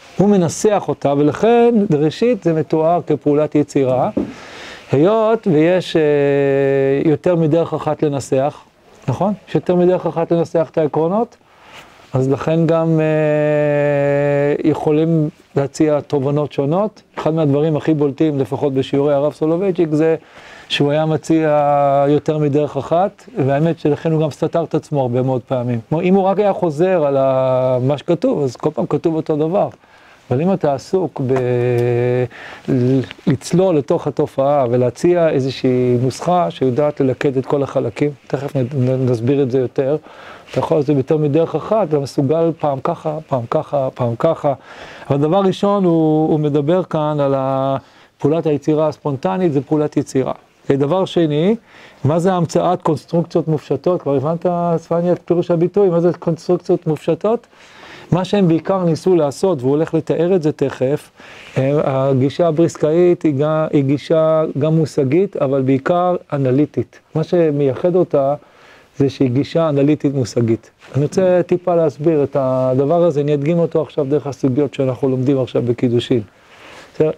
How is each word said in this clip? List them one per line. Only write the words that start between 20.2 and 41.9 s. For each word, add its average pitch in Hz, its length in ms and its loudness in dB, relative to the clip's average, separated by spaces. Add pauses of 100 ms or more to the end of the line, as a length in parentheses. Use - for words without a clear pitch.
שהוא 143 220 0
היה 156 160 0
מציע 147 1000 2
יותר 151 300 0
מדרך 147 380 0
אחת, 170 480 -2 (220)
והאמת 151 320 0
שלכן 156 340 0
הוא 156 100 0
גם 156 80 -2
סתר 165 340 -4
את 139 100 -8
עצמו 143 260 -2
הרבה 127 220 0
מאוד 131 200 -2
פעמים. 123 460 -4
כלומר, 165 160 -2
אם 180 100 4
הוא 196 100 2
רק 190 140 0
היה 202 140 2
חוזר 175 540 0
על 139 100 0
ה-, 131 640 2
מה 135 160 0
שכתוב, 175 440 -2
אז 131 140 -4
כל 156 180 -2
פעם 170 120 -4
כתוב 160 280 -2
אותו 160 220 -2
דבר. 160 320 0 (640)
אבל 127 100 0
אם 185 120 0
אתה 160 220 0
עסוק 156 520 -4
ב-, 131 80 0 (1300)
ל-, 131 320 0 (260)
לצלול 175 500 0
לתוך 151 300 -2
התופעה 143 640 0
ולהציע 160 580 2
איזושהי 127 760 0
נוסחה 170 480 -2
שיודעת 147 500 -2
ללכד 131 360 0
את 131 100 -4
כל 143 160 0
החלקים, 131 480 -2 (160)
תכף 143 300 -6
נ-, 135 40 0
נ-, 127 500 0
נסביר 123 320 0
את 127 80 0
זה 131 80 0
יותר, 131 380 -2 (540)
אתה - 80 -4
יכול 160 180 0
לעשות 147 200 2
יותר 139 200 0
מדרך 156 380 0
אחת, 196 340 -2
אתה 151 100 0